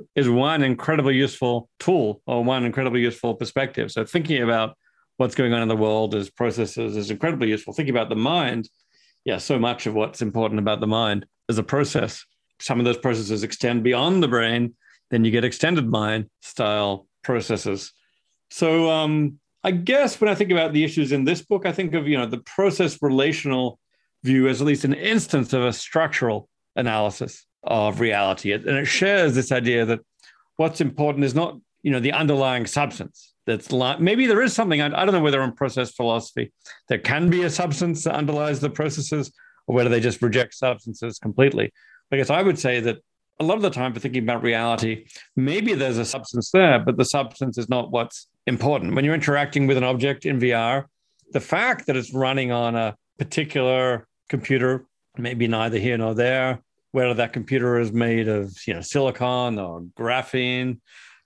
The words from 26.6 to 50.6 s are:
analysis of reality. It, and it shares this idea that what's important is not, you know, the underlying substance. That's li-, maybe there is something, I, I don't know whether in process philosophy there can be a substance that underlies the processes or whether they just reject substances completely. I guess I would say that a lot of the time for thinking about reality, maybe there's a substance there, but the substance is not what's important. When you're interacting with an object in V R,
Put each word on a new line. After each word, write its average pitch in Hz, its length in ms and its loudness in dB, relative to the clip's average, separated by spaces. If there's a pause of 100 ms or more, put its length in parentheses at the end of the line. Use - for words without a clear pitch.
analysis 110 680 -2 (200)
of 107 340 0
reality. 101 540 0
It, 101 120 -4
and 139 140 0
it 139 60 -2
shares 180 500 2
this 127 160 0
idea 120 360 2
that 113 140 0 (560)
what's 160 240 0
important 147 440 0
is 131 100 0
not, 165 220 -2 (260)
you 156 80 0
know, 131 80 2
the 127 140 0
underlying 135 540 2
substance. - 680 -6 (100)
That's - 280 -4
li-, 127 260 0
maybe 220 280 4
there 226 160 4
is 247 100 2
something, 175 280 2
I, 147 60 2
I 147 180 0
don't 196 100 4
know 180 60 4
whether 143 220 2
in 123 100 -2
process 127 400 -2
philosophy 117 600 -4 (360)
there 113 100 0
can 156 300 0
be 175 140 4
a 170 80 0
substance 165 540 -2
that 160 100 0
underlies 147 460 -2
the 147 100 -2
processes 147 640 -4 (340)
or 120 80 0
whether 123 160 4
they 117 100 4
just 113 220 0
reject 120 320 2
substances 117 640 -4
completely. 107 540 2 (400)
I 135 40 2
guess 135 140 2
I 165 120 2
would 185 160 2
say 123 220 0
that 113 180 -2 (400)
a 156 60 -2
lot 180 120 2
of 220 60 -4
the 202 80 2
time 123 220 -4
for 113 80 -10
thinking 123 220 -2
about 113 200 -2
reality, 113 640 0 (280)
maybe 185 400 0
there's 131 240 0
a 117 60 -2
substance 120 480 -6
there, 170 260 6
but 139 180 0
the 127 80 4
substance 127 540 -4
is 113 100 -4
not 123 220 -2
what's 117 380 -4 (180)
important. 127 480 0
When 135 100 2
you're 151 100 2
interacting 143 520 0
with 135 100 4
an 127 80 2
object 131 400 0
in 139 160 -2
V 123 120 2
R, 117 360 0 (440)